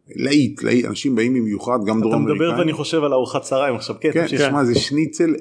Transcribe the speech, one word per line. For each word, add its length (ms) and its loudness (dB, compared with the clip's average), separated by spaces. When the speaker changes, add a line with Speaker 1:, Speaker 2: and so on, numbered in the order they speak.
Speaker 1:
להיט, 480 0
להיט, 220 2
אנשים 300 -2
באים 180 2
במיוחד, 520 -2
גם 140 2
Speaker 2:
אתה 80 2
Speaker 1:
דרום 180 2
Speaker 2:
מדבר 100 2
Speaker 1:
אמריקאים. 240 0
Speaker 2:
ואני 140 0
חושב 300 -2
על 100 2
ארוחת 280 0
צהריים 340 -2
עכשיו, 260 -8
כן, 120 0
Speaker 1:
כן, 80 2
Speaker 2:
תמשיך. 200 0
Speaker 1:
שמע, 220 2
זה 120 4
שניצל 640 0